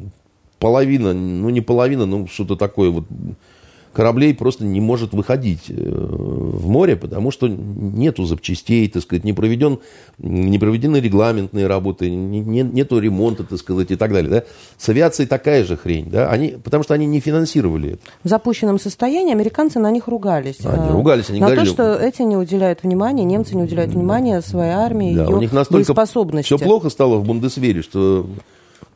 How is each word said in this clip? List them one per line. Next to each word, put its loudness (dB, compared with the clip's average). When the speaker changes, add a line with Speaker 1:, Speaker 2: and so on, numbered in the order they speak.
Speaker 1:
половина, 2
ну, -4
не 0
половина, 0
ну, -4
что-то -6
такое 0
вот, -2
кораблей 4
просто -2
не 0
может -2
выходить, -2
э, -12
в -4
море, 4
потому -6
что -2
нету -2
запчастей, -2
так -4
сказать, -4
не -2
проведён, 0
не 0
проведены 2
регламентные 0
работы, -2
не-, -4
не-, -2
нету 0
ремонта, 0
так -8
сказать, -4
и -2
так 0
далее, 2
да. 2
С -12
авиацией 2
такая 2
же -4
хрень, -4
да, 0
они, 0
потому 0
что 0
они 2
не 2
финансировали 0
это. -12
Speaker 2:
В -2
запущенном 0
состоянии -2
американцы 0
на 2
них -2
ругались, -4
Speaker 1:
Они 0
Speaker 2:
э, 2
Speaker 1:
ругались, 4
они 0
Speaker 2:
на 4
Speaker 1:
говорили 4
Speaker 2:
то, 2
что 2
эти 0
не 2
уделяют 0
внимания, 0
немцы -2
не 0
уделяют -2
внимания 0
своей -2
армии, 0
Speaker 1:
Да, 2
Speaker 2:
её 2
Speaker 1:
у 4
них 0
настолько 2
Speaker 2:
боеспособности. 0
Speaker 1:
всё 2
плохо 2
стало 2
в -2
Бундесвере, 0
что 0